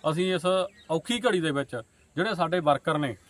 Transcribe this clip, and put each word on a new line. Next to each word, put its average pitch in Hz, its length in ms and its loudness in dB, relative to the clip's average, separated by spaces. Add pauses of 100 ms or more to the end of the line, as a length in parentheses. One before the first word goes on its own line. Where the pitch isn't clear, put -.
(120)
ਅਸੀਂ 185 240 0
ਇਸ 165 60 -2 (500)
ਔਖੀ 165 280 -2
ਘੜੀ 202 220 2
ਦੇ 156 100 0
ਵਿੱਚ 135 300 -4 (340)
ਜਿਹੜੇ 196 200 0
ਸਾਡੇ 175 240 0
ਵਰਕਰ 151 380 2
ਨੇ 143 180 -2 (140)